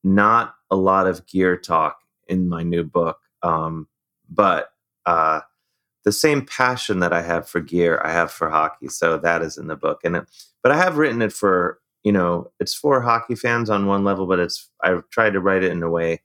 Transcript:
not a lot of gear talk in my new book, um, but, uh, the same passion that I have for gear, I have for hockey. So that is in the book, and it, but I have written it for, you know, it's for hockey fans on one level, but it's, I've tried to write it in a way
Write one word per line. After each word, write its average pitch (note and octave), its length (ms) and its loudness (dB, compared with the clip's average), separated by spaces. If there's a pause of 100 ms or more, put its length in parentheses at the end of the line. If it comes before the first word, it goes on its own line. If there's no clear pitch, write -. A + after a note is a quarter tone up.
not G#2 520 4 (160)
a G2 60 0
lot F#2+ 300 2
of F2 200 -4
gear F#2 300 0
talk D#2+ 420 -4 (280)
in F#2 220 -2
my E2+ 140 -4
new E2+ 220 -2
book, E2 340 -2 (240)
um, D#2+ 440 -4 (420)
but, F2+ 420 0 (340)
uh, D#2+ 360 2 (640)
the G#2 80 2
same D3 340 0
passion B2 540 -2
that F2 120 2
I E2+ 100 0
have E2+ 260 -4
for F2 120 -4
gear, E2+ 440 0
I D#2+ 80 -2
have E2 180 0
for E2 180 -4
hockey. D#2 400 -2
So E2 300 -2
that E2 240 0
is D#2+ 160 -8
in D2+ 100 -12
the D2+ 80 -8
book, D2+ 280 -4
and F2 120 -2
it, D2+ 80 -6 (380)
but B2+ 100 4
I D3 40 2
have F3 220 0
written A#2+ 240 0
it G#2 100 0
for, F2+ 480 0 (240)
you G#2 80 2
know, F2 380 0 (100)
it's - 140 -4
for C#3 260 2
hockey A#2 340 -2
fans A#2 360 -2
on G2 160 2
one G2 180 2
level, F#2+ 220 0
but F#2 120 2
it's, - 320 -4 (120)
I've F2+ 280 0
tried A2 220 2
to F#2+ 80 -2
write F#2+ 240 2
it F2 80 0
in E2 100 -4
a E2 80 -2
way E2 340 -2